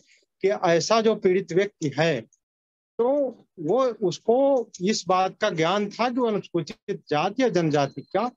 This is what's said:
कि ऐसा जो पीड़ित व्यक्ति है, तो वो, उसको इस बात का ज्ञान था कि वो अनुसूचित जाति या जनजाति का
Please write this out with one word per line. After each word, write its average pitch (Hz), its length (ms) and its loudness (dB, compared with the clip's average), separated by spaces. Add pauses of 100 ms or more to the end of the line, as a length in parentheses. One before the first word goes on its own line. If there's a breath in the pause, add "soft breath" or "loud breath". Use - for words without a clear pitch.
(420 soft breath)
कि 190 80 2
ऐसा 185 520 2
जो 220 140 2
पीड़ित 185 380 0
व्यक्ति 175 460 -2
है, 151 220 0 (760)
तो 269 280 0 (340)
वो, 214 260 0
उसको 233 840 0 (120)
इस 208 260 -2
बात 185 340 0
का 214 80 2
ज्ञान 185 400 0
था 233 200 -2
कि 247 100 -4
वो 240 80 0
अनुसूचित 180 840 -6
जाति 190 340 -2
या 233 60 2
जनजाति 147 520 0
का 214 360 -4